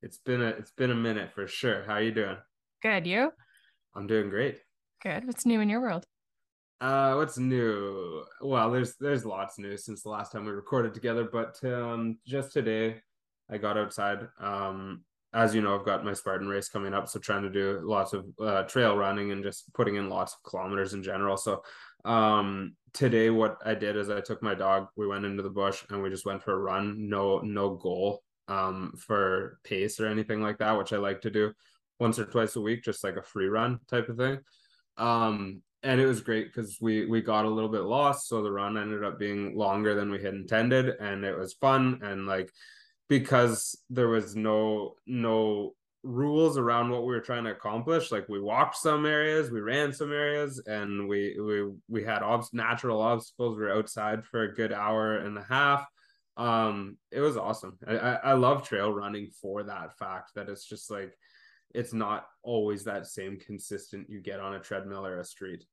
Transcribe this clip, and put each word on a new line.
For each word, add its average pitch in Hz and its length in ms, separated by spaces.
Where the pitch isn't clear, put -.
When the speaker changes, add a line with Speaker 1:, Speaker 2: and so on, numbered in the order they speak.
Speaker 1:
it's - 160
been 123 240
a, 117 80
it's - 220
been 127 200
a 120 40
minute 113 380
for 98 140
sure. 101 400
How 104 120
you 110 120
doing? 101 240
Speaker 2:
Good. 196 260
You? 226 240
Speaker 1:
I'm 98 100
doing 104 240
great. 107 300
Speaker 2:
Good. 196 240
What's 247 200
new 233 160
in 208 80
your 214 100
world? 196 240
Speaker 1:
Uh, 135 320
what's 143 240
new? 101 880
Well, 123 280
there's, 123 280
there's 135 280
lots 98 340
new 101 180
since 104 260
the 107 60
last 104 240
time 104 100
we 107 80
recorded 110 420
together, 117 300
but, 113 400
um, 117 540
just 135 240
today 113 480
I 107 100
got 104 180
outside. 104 500
Um, 95 640
as 113 220
you 110 60
know, 101 180
I've 98 60
got 98 180
my 101 80
Spartan 98 380
race 101 180
coming 98 260
up, 98 140
so - 100
trying 101 260
to 98 60
do 98 320
lots 98 300
of, 95 140
uh, 98 220
trail 110 340
running 101 340
and 98 100
just - 320
putting 104 220
in 98 140
lots 95 240
of - 100
kilometers 98 500
in 98 80
general. 95 360
So, 98 260
um, 104 680
today 113 360
what 110 360
I 110 100
did 104 200
is 104 140
I 104 100
took 104 240
my 104 100
dog, 95 340
we 104 100
went 101 160
into 98 180
the 98 80
bush, 98 400
and 101 140
we 95 60
just 92 160
went 98 180
for 104 80
a 95 80
run. 101 480
No, 98 320
no 98 360
goal, 95 460
um, 95 500
for 98 640
pace 104 380
or 110 60
anything 107 340
like 107 160
that, 107 200
which 95 140
I 110 60
like 101 240
to 110 100
do 107 220
once 117 180
or 107 60
twice 113 320
a 117 40
week, 113 220
just 107 220
like 95 100
a 95 80
free 95 240
run 117 400
type 120 220
of 117 80
thing. 131 220
Um, 110 640
and 131 200
it 131 40
was 123 140
great 110 340
'cause 107 280
we, 110 240
we 113 160
got 107 240
a 110 40
little 110 220
bit 104 120
lost, 139 440
so 110 160
the 104 80
run 101 260
ended 104 280
up 98 120
being 101 400
longer 104 380
than 101 160
we 98 100
had 98 120
intended, 117 560
and 98 240
it 98 140
was 92 160
fun. 131 500
And, 98 240
like, 95 240
because 123 840
there 123 200
was 104 260
no, 107 600
no 110 640
rules 147 520
around 120 320
what 120 160
we 127 80
were 113 80
trying 120 240
to 110 60
accomplish, 120 600
like, 104 160
we 101 140
walked 117 340
some 151 300
areas, 151 440
we 113 120
ran 139 320
some 143 180
areas, 147 560
and 101 400
we, 101 320
we, 104 320
we 110 160
had 107 180
obs-, 117 300
natural 117 500
obstacles. 113 540
We 107 80
were 101 140
outside 107 480
for 113 180
a 107 100
good 110 200
hour 107 460
and 104 180
a 101 60
half. 143 420
Um, 110 600
it 135 120
was 143 160
awesome. 98 400
I, 113 100
I, 123 180
I 135 180
love 127 340
trail 104 240
running 104 380
for 104 220
that 98 340
fact 95 380
that 101 140
it's 98 160
just, - 260
like, 98 260
it's 120 200
not 107 320
always 104 420
that 101 240
same 98 320
consistent 98 720
you 104 100
get 98 220
on 98 140
a 95 40
treadmill 98 460
or 90 160
a 87 40
street. 90 480